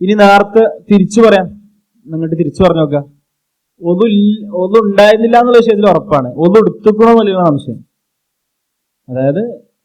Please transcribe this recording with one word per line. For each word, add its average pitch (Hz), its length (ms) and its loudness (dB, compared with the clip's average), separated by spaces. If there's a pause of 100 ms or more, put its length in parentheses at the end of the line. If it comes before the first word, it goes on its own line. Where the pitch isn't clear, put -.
ഇനി 190 140 -2
നേരത്തെ 208 800 2
തിരിച്ചു 202 260 0
പറയാം, 202 260 2 (680)
എന്നിട്ട് 160 220 -8
തിരിച്ചു 160 260 -4
പറഞ്ഞു 170 160 0
നോക്കുക. 143 260 -4 (800)
ഒതു 180 240 0
ഇൽ-, 208 400 -2
ഒതു 202 400 -2
ഉണ്ടായിരുന്നില്ല 214 500 2
എന്നുള്ള 240 220 4
വിഷയത്തിൽ 208 320 2
ഉറപ്പാണ്, 143 440 -2
ഒതു 165 160 0
എടുത്തുക്കണോ 214 600 2
എന്നുള്ളതിലാണ് 196 380 0
സംശയം. 135 360 -6 (1200)
അതായത് 147 520 -6 (240)